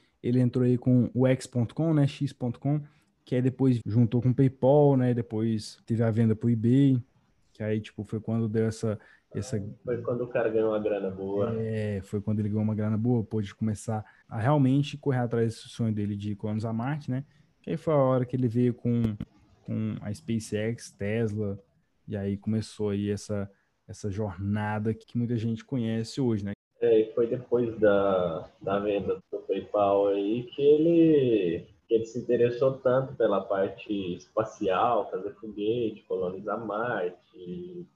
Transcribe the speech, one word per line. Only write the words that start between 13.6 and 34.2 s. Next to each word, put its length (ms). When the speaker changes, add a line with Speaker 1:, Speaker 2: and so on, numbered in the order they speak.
Speaker 1:
a 100
realmente 600
correr 220
atrás 360
desse 140
sonho 240
dele 240
de 140
ir 40
com 140
a 240
Marte, 360
né? 140
Que 100
aí 60
foi 160
a 40
hora 280
que 100
ele 120
veio 260
com, 280
com 360
a 120
SpaceX, 800
Tesla, 680
e 80
aí 220
começou 540
aí 200
essa, 380
essa 240
jornada 840
que 240
muita 180
gente 300
conhece 560
hoje, 240
né? 80
Speaker 2:
É, 220
e 120
foi 140
depois 520
da, 680
da 180
venda 360
do 80
PayPal 680
aí 360
que 180
ele, 1080
que 60
ele 100
se 140
interessou 560
tanto 400
pela 260
parte 720
espacial, 960